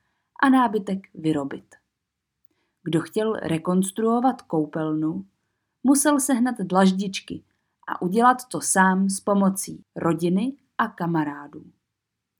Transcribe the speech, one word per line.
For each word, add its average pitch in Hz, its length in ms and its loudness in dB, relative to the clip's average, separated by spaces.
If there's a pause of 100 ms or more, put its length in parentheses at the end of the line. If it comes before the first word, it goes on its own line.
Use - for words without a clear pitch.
(420)
a 277 60 4
nábytek 214 680 0
vyrobit. 151 600 -4 (1080)
Kdo 160 180 -2
chtěl 214 320 -4
rekonstruovat 220 1080 -2
koupelnu, 156 840 -4 (560)
musel 285 380 4
sehnat 247 380 0
dlaždičky 190 840 0 (440)
a - 140 -8
udělat 233 420 2
to 156 160 -10
sám 190 480 2
s 196 120 -4
pomocí 190 640 0 (140)
rodiny 175 600 0 (220)
a 226 100 -2
kamarádů. 151 760 -6 (760)